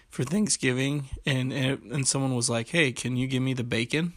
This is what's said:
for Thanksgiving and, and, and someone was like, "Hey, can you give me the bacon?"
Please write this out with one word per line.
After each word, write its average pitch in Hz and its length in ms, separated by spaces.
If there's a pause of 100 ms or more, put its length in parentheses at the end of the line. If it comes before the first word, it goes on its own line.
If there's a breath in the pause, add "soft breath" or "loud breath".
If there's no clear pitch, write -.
(100)
for - 140
Thanksgiving 139 800 (200)
and, 131 280
and, 131 280 (120)
and 135 160
someone 135 260
was 120 160
like, 117 200
"Hey, 160 200
can 123 260
you 131 120
give 127 160
me 131 100
the 123 80
bacon?" 123 540